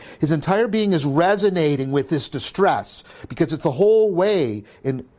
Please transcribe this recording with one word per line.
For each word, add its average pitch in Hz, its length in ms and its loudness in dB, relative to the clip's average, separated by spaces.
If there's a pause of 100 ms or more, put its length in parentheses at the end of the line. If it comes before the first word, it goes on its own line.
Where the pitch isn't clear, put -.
(200)
His 151 120 0
entire 190 360 0
being 208 240 0
is 151 140 0
resonating 160 840 0
with 139 180 -2
this 151 200 -2
distress 147 720 -2 (260)
because 147 240 -2
it's 156 80 -6
the 156 80 0
whole 208 420 4
way 170 520 0 (200)
in, 131 220 -4 (140)